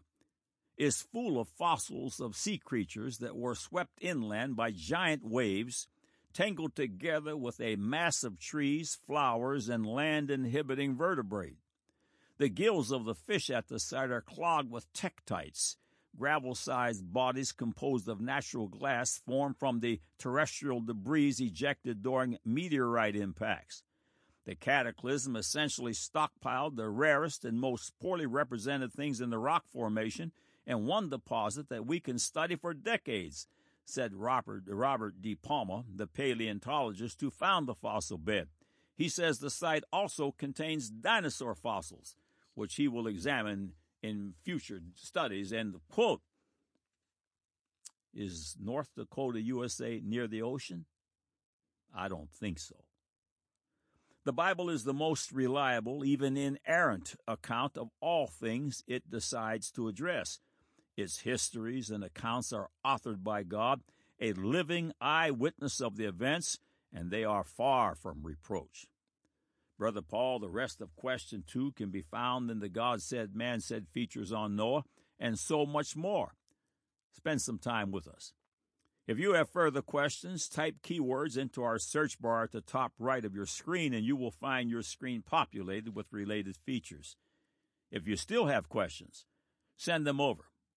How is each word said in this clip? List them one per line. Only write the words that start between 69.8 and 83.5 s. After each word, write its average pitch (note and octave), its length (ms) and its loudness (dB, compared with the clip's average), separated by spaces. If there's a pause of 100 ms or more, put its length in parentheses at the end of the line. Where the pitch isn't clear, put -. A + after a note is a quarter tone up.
Paul, A#2+ 380 0
the G2+ 100 -6
rest A2+ 320 -4
of F2 140 -14
question A#2+ 500 -4
two C3 260 -2
can G#2+ 160 -4
be F#2+ 140 -4
found B2 480 -2
in A2+ 80 -4
the G#2 100 -4
God A2+ 320 0
Said, A2+ 340 -4
Man A#2 260 -2
Said A2 280 -6
features A2+ 420 -4
on G#2+ 260 -2
Noah, B2 280 2 (340)
and A2+ 200 0
so D3+ 260 2
much D3 320 0
more. E3+ 380 0 (760)
Spend D3+ 280 0
some A#2 180 -2
time A2 340 0
with F2 140 -4
us. - 280 -16 (720)
If A2 120 0
you F#3+ 160 4
have D#3+ 140 6
further D#3+ 320 4
questions, D3+ 720 -2
type D#3 320 -2
keywords C3+ 560 0
into C3 240 -2
our A2+ 160 2
search D3 420 0
bar A#2 220 2
at A2+ 100 -2
the A2+ 80 -6
top C3 380 -2
right B2 260 2
of G2+ 100 -4
your G2 120 -2
screen, D#3+ 480 0